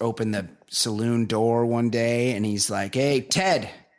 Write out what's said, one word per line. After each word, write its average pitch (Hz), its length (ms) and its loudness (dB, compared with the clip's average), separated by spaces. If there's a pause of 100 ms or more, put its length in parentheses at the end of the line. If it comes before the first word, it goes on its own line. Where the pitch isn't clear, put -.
open 113 320 0
the 95 160 -4 (220)
saloon 117 560 0
door 117 400 2
one 117 220 0
day 120 440 0
and 104 120 -2
he's 104 240 0
like, 101 280 -4
"Hey, 139 240 2
Ted, 156 500 0 (280)